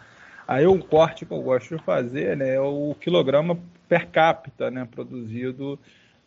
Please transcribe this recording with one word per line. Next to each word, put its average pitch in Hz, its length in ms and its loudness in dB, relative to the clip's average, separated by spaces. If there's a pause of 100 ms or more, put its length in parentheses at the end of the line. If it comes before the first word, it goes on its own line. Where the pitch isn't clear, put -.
(480)
Aí 135 180 4
o 190 140 6
corte 156 440 2
que - 80 -12
eu - 80 -6
gosto 127 360 -2
de 156 80 -12
fazer, 147 520 -2
né, 135 200 -2
é 135 40 0
o 143 400 -4
quilograma 165 560 2 (320)
per 170 200 2
capita, 160 600 0
né, 127 220 -8
produzido 127 880 -10 (480)